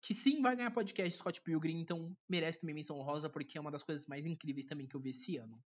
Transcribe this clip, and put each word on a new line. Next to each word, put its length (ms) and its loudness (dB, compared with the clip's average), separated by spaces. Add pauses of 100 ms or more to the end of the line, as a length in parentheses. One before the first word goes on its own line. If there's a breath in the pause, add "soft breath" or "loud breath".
que 120 0
sim 280 6
vai 140 8
ganhar 160 0
podcast 460 2
Scott 240 -2
Pilgrim, 400 2
então 340 -4 (140)
merece 320 2
também 140 -2
menção 260 -6
rosa, 280 -2
porque 280 -6
é 40 -6
uma 100 -4
das 120 -4
coisas 220 -4
mais 200 -6
incríveis 400 -2
também 220 -6
que 80 -10
eu 60 -2
vi 80 -2
esse 260 -4
ano 360 -10